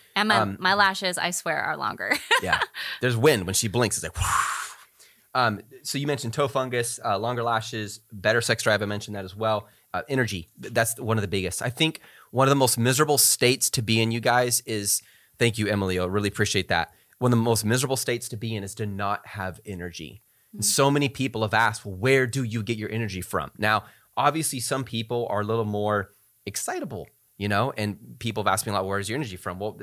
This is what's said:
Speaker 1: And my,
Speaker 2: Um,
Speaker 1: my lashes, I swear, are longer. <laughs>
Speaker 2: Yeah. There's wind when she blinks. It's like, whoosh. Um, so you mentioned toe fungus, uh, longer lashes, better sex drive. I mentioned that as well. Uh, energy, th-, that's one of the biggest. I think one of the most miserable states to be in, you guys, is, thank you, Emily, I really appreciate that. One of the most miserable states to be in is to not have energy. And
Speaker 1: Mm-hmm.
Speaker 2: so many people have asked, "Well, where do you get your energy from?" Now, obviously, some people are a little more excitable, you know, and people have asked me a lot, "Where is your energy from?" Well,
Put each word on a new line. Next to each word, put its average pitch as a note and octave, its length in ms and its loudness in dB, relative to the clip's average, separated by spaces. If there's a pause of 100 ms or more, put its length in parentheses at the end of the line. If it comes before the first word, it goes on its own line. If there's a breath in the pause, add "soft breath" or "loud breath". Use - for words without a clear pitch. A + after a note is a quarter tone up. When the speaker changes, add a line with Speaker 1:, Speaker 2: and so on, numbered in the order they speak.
(140 loud breath)
Speaker 1:
And G#3 140 0
my, G#3 80 4
Speaker 2:
Um, G2 240 2
Speaker 1:
my F#3 140 2
lashes, F#3+ 440 2
I F3 140 -2
swear, D#3+ 280 -4
are D3+ 160 -2
longer. G#2 400 -4 (120)
<laughs> A#4+ 140 2
Speaker 2:
Yeah. - 180 0 (400 loud breath)
There's B2 160 2
wind A2+ 300 4
when G2 80 -2
she - 140 0
blinks. A2+ 280 2
It's - 80 -6
like, - 120 -10
whoosh. - 440 0 (760 loud breath)
Um, A2 260 2 (200)
so - 160 -4
you C#3+ 80 -4
mentioned B2 260 -2
toe C#3+ 140 0
fungus, B2 580 -2
uh, G2+ 140 0
longer A#2 240 -2
lashes, A2+ 560 -4 (140)
better G#2+ 280 2
sex A#2 220 0
drive. G#2+ 200 4
I G#2 40 -2
mentioned G#2 300 -6
that G2 80 -8
as F#2+ 100 -14
well. G#2+ 320 -2 (260 soft breath)
Uh, F2+ 160 -4
energy, G#2+ 400 -2 (140)
th-, - 100 -12
that's A2+ 280 0
one A2+ 180 0
of G2+ 40 0
the G2 60 -2
biggest. F#2 320 -2
I B2 100 -4
think D#3+ 300 0 (300 loud breath)
one C3 160 4
of C#3 40 6
the C#3+ 60 6
most C3 220 4
miserable C3 400 4
states - 520 4
to B2 120 -2
be A2+ 180 4
in, A2+ 120 2
you A#2 80 -2
guys, B2 440 2
is, G#2 380 -2 (360 soft breath)
thank A2+ 200 4
you, G#2+ 80 2
Emily, G2 320 2
I F2+ 60 2
really G2+ 240 0
appreciate G2+ 400 0
that. E2+ 240 0 (260 soft breath)
One B2 140 4
of A#2 60 6
the A2+ 40 4
most A2 220 2
miserable B2+ 320 2
states A#2+ 320 -4
to A#2+ 80 -10
be A2 180 -6
in G2+ 80 -6
is G2 140 -10
to A2 100 -4
not G2+ 420 -4
have F#2 380 -8
energy. F2 560 -10 (300 soft breath)
And G3+ 100 -10
Speaker 1:
Mm-hmm. - 80 2
Speaker 2:
so C#3 200 4
many C#3+ 180 2
people B2+ 340 -4
have G#2+ 120 0
asked, A2 300 2
"Well, F#2+ 120 -10
where C3 320 4
do C3 160 -2
you A2+ 180 -4
get A2+ 160 -4
your G#2+ 120 -6
energy G#2 300 -4
from?" E2+ 380 -4
Now, G#2+ 260 2 (320 loud breath)
obviously, D3 440 0
some C3 240 -4
people A2+ 460 -4
are G#2 100 0
a G#2 40 0
little A2 200 0
more G#2 480 0 (340 soft breath)
excitable, A3+ 640 -2 (280)
you G2+ 120 -2
know, G#2+ 280 2
and G#2 440 -6
people A2 240 -4
have G2 80 4
asked G2 140 0
me A2 40 -4
a G2+ 40 0
lot, F#2+ 120 0
"Where G2 120 -2
is G2+ 100 -6
your A2+ 80 -4
energy A#2 200 -6
from?" F#2 220 -8
Well, G#2 240 -6